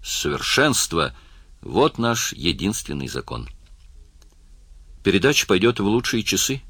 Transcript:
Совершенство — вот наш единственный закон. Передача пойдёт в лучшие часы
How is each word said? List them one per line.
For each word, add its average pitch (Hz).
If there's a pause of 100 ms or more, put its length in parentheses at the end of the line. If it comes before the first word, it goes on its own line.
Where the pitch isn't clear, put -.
Совершенство — 82 (480)
вот 131
наш 117
единственный 73
закон. 60 (1500)
Передача 98
пойдёт 110
в 98
лучшие 113
часы 135